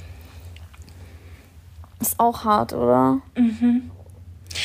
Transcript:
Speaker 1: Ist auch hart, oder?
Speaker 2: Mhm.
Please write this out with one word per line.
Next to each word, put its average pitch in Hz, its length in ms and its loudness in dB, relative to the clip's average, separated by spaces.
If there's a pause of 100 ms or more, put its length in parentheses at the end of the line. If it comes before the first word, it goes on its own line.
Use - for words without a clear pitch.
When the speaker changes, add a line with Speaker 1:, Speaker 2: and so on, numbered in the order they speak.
(2000)
Speaker 1:
Ist - 200 -4
auch 233 240 2
hart, 208 280 2
oder? 135 480 4 (160)
Speaker 2:
Mhm. 240 540 2 (760)